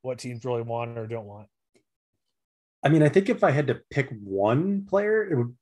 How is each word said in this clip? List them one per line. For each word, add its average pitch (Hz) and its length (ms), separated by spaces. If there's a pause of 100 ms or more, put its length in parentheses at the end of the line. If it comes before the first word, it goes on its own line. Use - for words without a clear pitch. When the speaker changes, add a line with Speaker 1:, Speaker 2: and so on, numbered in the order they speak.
Speaker 1:
what 127 180
teams 123 240
really 120 200
want 117 340
or 110 100
don't 113 180
want. 104 220 (1400)
Speaker 2:
I 147 60
mean, 156 140
I 147 60
think 196 180
if 240 160
I 170 80
had 139 160
to 120 220
pick 131 200 (140)
one 135 640
player, 208 440
it 160 60
would, 120 260